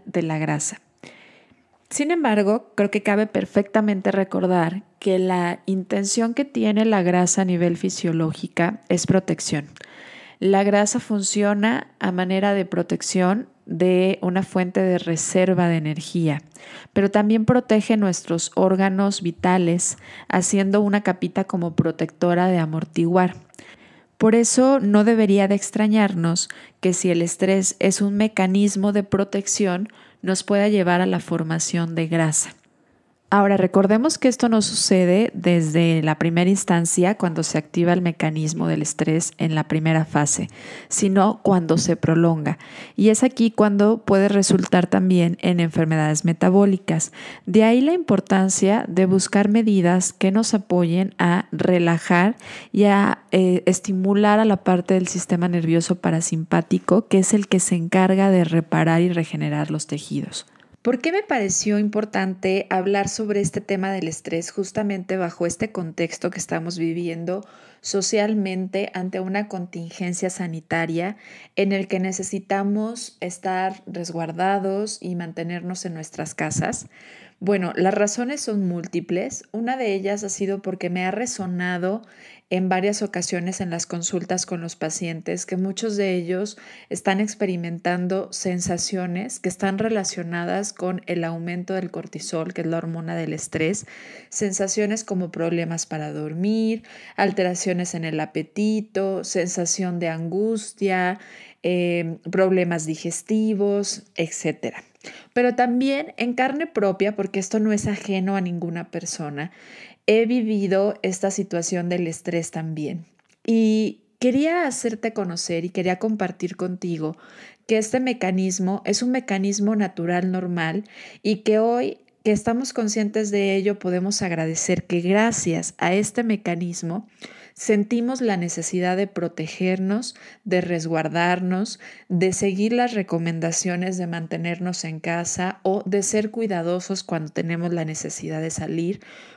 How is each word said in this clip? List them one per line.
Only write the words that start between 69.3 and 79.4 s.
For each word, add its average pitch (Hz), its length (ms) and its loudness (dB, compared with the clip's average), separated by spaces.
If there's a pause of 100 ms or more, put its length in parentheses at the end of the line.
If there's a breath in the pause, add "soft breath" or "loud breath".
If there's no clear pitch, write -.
contingencia 180 840 -6
sanitaria 165 840 -4 (400 loud breath)
en 196 160 2
el 196 160 -2
que 190 100 -2
necesitamos 196 1200 -4
estar 185 680 -4
resguardados 185 1120 -4
y 180 160 -6
mantenernos 175 720 -8
en 170 80 -8
nuestras 156 420 -10
casas? - 500 -4 (520 loud breath)
Bueno, 185 360 0
las 190 180 2
razones 240 480 -2
son 202 260 -2
múltiples. 175 760 -4 (100)